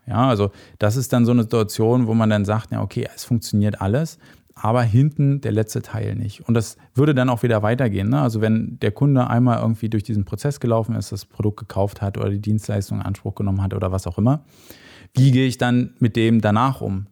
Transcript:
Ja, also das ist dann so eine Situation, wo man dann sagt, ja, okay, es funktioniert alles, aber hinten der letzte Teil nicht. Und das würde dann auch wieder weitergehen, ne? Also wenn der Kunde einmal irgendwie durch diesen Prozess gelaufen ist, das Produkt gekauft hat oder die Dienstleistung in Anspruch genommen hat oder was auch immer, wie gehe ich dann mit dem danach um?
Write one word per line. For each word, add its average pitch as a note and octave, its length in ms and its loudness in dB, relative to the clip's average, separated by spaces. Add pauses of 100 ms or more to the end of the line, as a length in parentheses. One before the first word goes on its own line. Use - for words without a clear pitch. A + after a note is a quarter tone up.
Ja, A#2 220 0
also G2+ 240 0 (280)
das G#2+ 180 0
ist C3 160 -4
dann A#2+ 120 4
so A#2+ 60 2
eine A#2+ 120 4
Situation, A2+ 640 0
wo A2+ 60 -2
man A2+ 160 2
dann G#2 140 2
sagt, G#2+ 280 -2
ja, A2 100 -4
okay, A2 340 -6
es - 80 -16
funktioniert G#2 560 0
alles, B2 400 -2 (340)
aber A#2 300 0
hinten C#3 560 2
der A2+ 140 -4
letzte A2 280 -2
Teil G#2 340 -6
nicht. G#2+ 300 -8
Und A2+ 100 0
das A2 200 -2 (180)
würde D3 220 4
dann B2+ 140 2
auch A#2+ 120 -2
wieder A2 220 2
weitergehen, G#2+ 460 0
ne? C#3 100 2
Also A2+ 220 0
wenn A2 400 0
der A2 100 0
Kunde C3 380 2
einmal A#2 320 2
irgendwie A2+ 260 -2
durch G#2+ 160 -2
diesen G#2 220 -2
Prozess C#3+ 340 -6
gelaufen A2+ 340 0
ist, G#2+ 200 -6
das G2+ 120 -12
Produkt - 320 -4
gekauft G2+ 440 -4
hat G2+ 160 -4
oder G#2 140 -2
die G2+ 100 -4
Dienstleistung G#2 580 -4
in G2 60 -8
Anspruch G2 300 -6
genommen G2 260 -2
hat G2 120 -2
oder G2+ 200 -2
was F#2+ 140 -4
auch F2 100 -6
immer, C3 260 2 (720)
wie C3+ 180 4
gehe C3 160 4
ich A#2+ 100 -2
dann B2 420 0
mit A#2 160 2
dem A2+ 260 4
danach A2 400 2
um? G2+ 300 -6